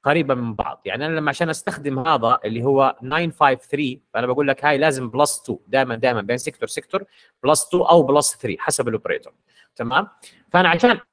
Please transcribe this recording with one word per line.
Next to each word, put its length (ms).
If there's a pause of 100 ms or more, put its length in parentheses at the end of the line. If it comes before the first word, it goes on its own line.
قريبه 280
من 200
بعض. 300
يعني 220
انا 100
لما 140
عشان 200
استخدم 480
هذا 460
اللي 200
هو 380
ناين 280
فايف 320
ثري، 400 (120)
فانا 120
بقول 220
لك 160
هاي 140
لازم 320
بلس 320
تو، 240
دائمًا، 280
دائمًا 260
بين 180
سيكتور، 300
سيكتور 360 (380)
بلس 260
تو 140
او 200
بلس 340
ثري 220
حسب 300
الاوبريتور. 440 (440)
تمام؟ 320 (440)
فانا 160
عشان 320 (120)